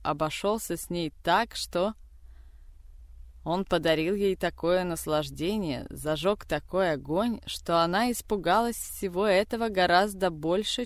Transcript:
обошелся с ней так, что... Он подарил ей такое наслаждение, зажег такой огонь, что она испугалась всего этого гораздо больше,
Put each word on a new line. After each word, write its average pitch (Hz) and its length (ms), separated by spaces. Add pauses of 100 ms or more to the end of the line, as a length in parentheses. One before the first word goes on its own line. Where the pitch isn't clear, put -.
обошелся 160 720
с - 140
ней 170 200 (120)
так, 196 320
что... 190 400 (1500)
Он 180 220
подарил 160 480
ей 202 220
такое 175 480
наслаждение, 156 1040
зажег 156 560
такой 175 460
огонь, 165 560
что 170 360
она 202 280
испугалась 220 680
всего 190 480
этого 214 440
гораздо 185 600
больше, 170 560